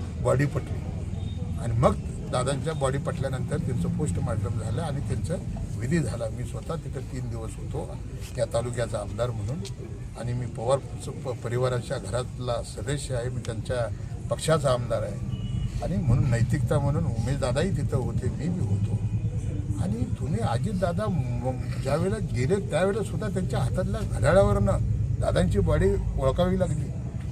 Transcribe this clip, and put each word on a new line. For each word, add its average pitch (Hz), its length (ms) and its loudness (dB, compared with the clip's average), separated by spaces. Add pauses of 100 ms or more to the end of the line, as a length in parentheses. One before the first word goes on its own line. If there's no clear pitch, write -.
(220)
बॉडी 127 240 4
पटली - 320 -2 (800)
आणि - 160 -2
मग 156 220 6 (360)
दादांच्या 131 420 0
बॉडी 139 240 0
पटल्यानंतर 135 600 -2
त्यांचं - 320 0
पोस्टमॉर्टम - 720 0
झालं - 220 -2
आणि 147 180 -2
त्यांचा - 340 -2 (440)
विधी 139 220 2
झाला. 113 300 -2
मी 117 140 -4
स्वतः 123 320 -6
तिथं 135 240 -6
तीन 123 300 -6
दिवस 113 280 -6
होतो - 400 -6 (400)
या 117 160 2
तालुक्याचा 117 440 -2
आमदार 104 320 -2
म्हणून 113 300 -4 (600)
आणि 120 140 -2
मी 123 120 -2
पवार 117 320 0 (320)
प-, 139 340 -6
परिवाराच्या 123 540 0
घरातला 117 680 -4
सदस्य 135 520 -4
आहे, 120 140 -2
मी 123 160 -4
त्यांच्या 117 420 -2 (400)
पक्षाचा 139 440 2
आमदार 120 300 0
आहे - 360 -4 (460)
आणि 160 140 0
म्हणून 156 320 4
नैतिकता 123 500 4
म्हणून 143 260 2
उमेशदादाही 135 720 2
तिथं 143 200 0
होते, 123 320 0
मी - 180 -2
बी - 120 0
होतो. - 380 2 (840)
आणि 220 200 0 (160)
तुम्ही 185 200 0
अजितदादा 180 680 0
म-, 127 760 -2
ज्या 123 120 2
वेळेला 190 220 2
गेले 131 380 2
त्यावेळेला 190 480 2
सुद्धा 185 240 -2
त्यांच्या 190 320 0
हातातल्या 190 420 0
घड्याळावरनं 196 760 6 (420)
दादांची 180 400 4
बॉडी 165 300 6 (300)
ओळखावी 180 400 4
लागली. - 260 2 (460)